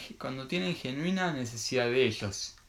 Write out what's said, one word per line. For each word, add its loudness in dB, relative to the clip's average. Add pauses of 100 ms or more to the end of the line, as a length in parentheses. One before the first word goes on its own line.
(180)
cuando -6
tienen 0
genuina 0
necesidad 0
de 6
ellos. -2 (140)